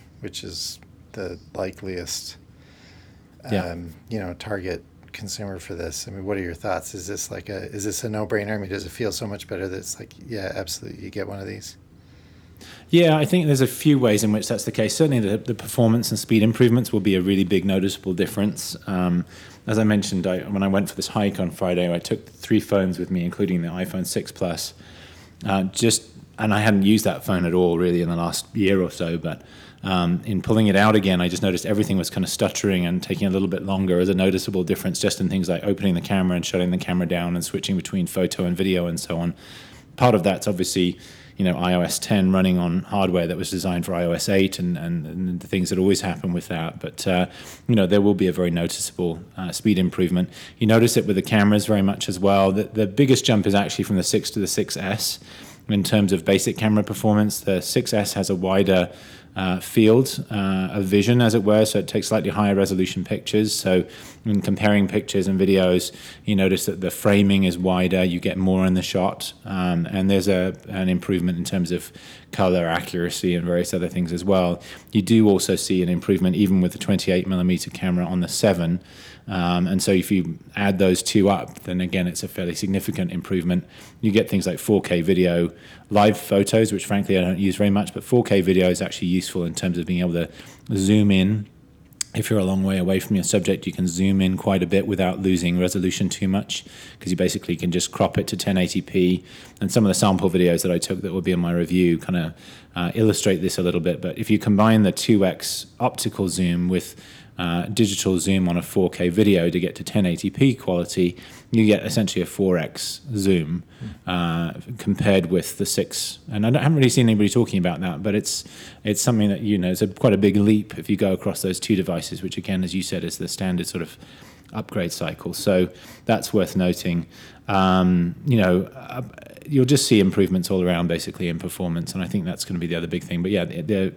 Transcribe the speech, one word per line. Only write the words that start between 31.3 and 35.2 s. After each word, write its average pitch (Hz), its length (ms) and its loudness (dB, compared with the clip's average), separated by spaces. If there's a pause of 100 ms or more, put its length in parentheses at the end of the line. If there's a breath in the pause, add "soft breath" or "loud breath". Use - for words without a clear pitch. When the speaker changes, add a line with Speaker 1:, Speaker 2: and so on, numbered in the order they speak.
Speaker 2:
noticed 92 240 -2
everything 101 320 0
was 85 120 -2
kind 92 140 -4
of 85 60 -4
stuttering 95 560 0
and 90 160 -2
taking 98 240 -2
a 95 40 0
little 95 180 0
bit 92 160 -4
longer 95 360 0
as 92 80 2
a 98 60 0
noticeable 92 500 0
difference 92 340 -4
just - 220 -2